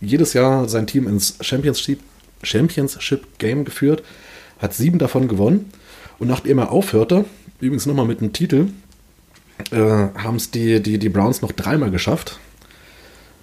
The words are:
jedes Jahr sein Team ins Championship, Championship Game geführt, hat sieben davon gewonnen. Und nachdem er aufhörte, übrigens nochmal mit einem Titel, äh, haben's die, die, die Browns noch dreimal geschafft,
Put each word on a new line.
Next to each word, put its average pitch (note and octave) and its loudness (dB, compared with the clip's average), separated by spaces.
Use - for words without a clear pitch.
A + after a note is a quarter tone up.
jedes C#3 0
Jahr C3 2
sein A2 -2
Team B2+ 0
ins G2+ -2
Championship, C#3 -2
Championship - -2
Game B2+ -2
geführt, D3 0
hat G#2 -6
sieben E3+ 2
davon C3 0
gewonnen. A2+ 2
Und A#2+ -4
nachdem C3 0
er A#2 0
aufhörte, F3+ 2
übrigens C3 -2
nochmal C#3 2
mit A#2 -2
einem G#2+ -2
Titel, E3+ 2
äh, - -4
haben's G#2+ 0
die, A2+ 2
die, G#2+ 0
die G#2 -2
Browns G2+ 0
noch G#2+ -4
dreimal D3 -2
geschafft, - -4